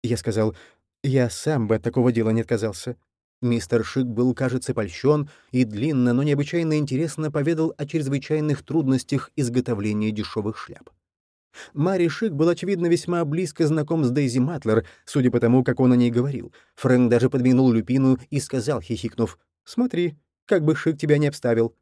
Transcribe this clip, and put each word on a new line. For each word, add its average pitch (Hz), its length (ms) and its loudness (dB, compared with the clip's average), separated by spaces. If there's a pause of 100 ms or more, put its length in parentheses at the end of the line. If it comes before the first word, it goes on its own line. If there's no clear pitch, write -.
Я 117 140 -2
сказал: 107 400 -2 (460)
«Я 131 260 2
сам 127 400 -2
бы 113 60 2
от 110 80 -2
такого 120 280 2
дела 110 200 0
не 113 100 2
отказался». 110 560 -4 (460)
Мистер 117 420 0
Шик 131 220 -2
был, 120 280 0
кажется, 127 380 -4
польщён 139 560 0 (220)
и 127 140 2
длинно, 123 500 0
но 131 80 2
необычайно 151 560 0
интересно 151 520 -4
поведал 156 460 -2
о 147 80 -8
чрезвычайных 147 800 -2
трудностях 131 720 -2
изготовления 110 760 -2
дешёвых 104 440 -6
шляп. - 320 -18 (880)
Мари 175 340 2
Шик 214 240 -2
был, 151 160 2
очевидно, 175 380 -2
весьма 170 400 0
близко 160 400 -2
знаком 151 400 0
с 120 40 2
Дейзи 131 280 0
Матлер, 113 480 0 (180)
судя 127 260 0
по 120 100 0
тому, 123 220 4
как 127 160 -2
он 127 140 4
о 123 40 6
ней 120 140 4
говорил. 120 440 -4 (220)
Фрэнк 123 340 4
даже 120 180 4
подмигнул 127 420 4
Люпину 127 480 2 (120)
и 143 100 -2
сказал, 127 400 -4
хихикнув: 113 580 -4 (260)
«Смотри, 175 520 -2 (300)
как 175 180 2
бы 156 100 4
Шик 156 240 -2
тебя 147 200 2
не 151 80 2
обставил». 117 560 0